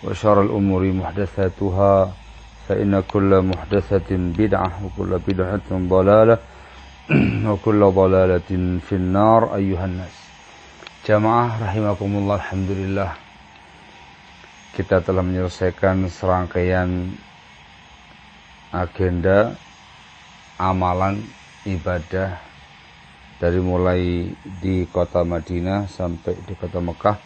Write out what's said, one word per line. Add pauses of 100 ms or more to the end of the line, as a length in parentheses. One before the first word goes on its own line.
وشر
الأمور
محدثاتها، (540)
فإن
كل (100)
محدثة
بدعة، (140)
وكل (160)
بدعة
ضلالة، (720)
<clears throat>
وكل
ضلالة (320)
في
النار،
أيها
الناس. (920)
Jamaah
rahimakumullah,
alhamdulillah. (1600)
Kita
telah
menyelesaikan
serangkaian (1600)
agenda, (1040)
amalan, (400)
ibadah (960)
dari
mulai (320)
di
kota
Madinah
sampai
di
kota
Mekah. (100)